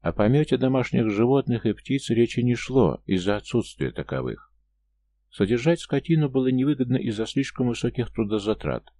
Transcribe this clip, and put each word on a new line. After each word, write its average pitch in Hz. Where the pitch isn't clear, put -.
О 85
помёте 135
домашних 123
животных 120
и 107
птиц -
речи 117
не 120
шло 117
из-за 95
отсутствия 98
таковых. 64
Содержать 120
скотину 151
было 131
невыгодно 131
из-за 110
слишком 131
высоких 120
трудозатрат. 101